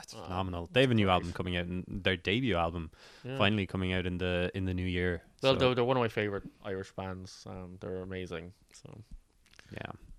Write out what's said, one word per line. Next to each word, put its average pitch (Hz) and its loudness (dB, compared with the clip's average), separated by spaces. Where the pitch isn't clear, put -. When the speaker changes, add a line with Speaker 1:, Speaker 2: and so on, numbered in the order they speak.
Speaker 1:
it's - -16
Speaker 2:
Oh, 110 -12
Speaker 1:
phenomenal. 90 -4
They 127 6
have 135 6
a 120 6
new 107 8
Speaker 2:
great. 92 8
Speaker 1:
album 87 4
coming 90 -2
out, 87 0
and 90 -4
their 95 0
debut 101 2
album 85 0
Speaker 2:
Yeah. 131 -8
Speaker 1:
finally 101 4
coming 92 -2
out 90 0
in 90 -2
the, 90 0
in 98 -2
the 92 0
new 90 0
year. 90 0
Speaker 2:
Well, 135 4
Speaker 1:
So - 0
Speaker 2:
they're, 127 4
they're 120 2
one 131 2
of - 2
my 117 2
favorite 104 -2
Irish 95 -6
bands. 92 -8
Um, 92 -12
they're 92 -6
amazing. 92 -8
So - -18
Speaker 1:
yeah. - -10